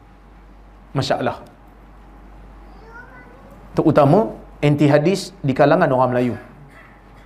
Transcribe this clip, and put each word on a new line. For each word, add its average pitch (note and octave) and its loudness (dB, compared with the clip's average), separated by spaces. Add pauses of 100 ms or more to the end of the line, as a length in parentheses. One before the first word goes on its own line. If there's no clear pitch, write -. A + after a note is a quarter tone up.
(880)
masalah. C3+ -6 (2250)
Terutama D#3 2 (240)
anti D3 2
hadis D3+ 0 (160)
di C3 -2
kalangan D3+ 2
orang B2 0
Melayu. A#2+ -2 (920)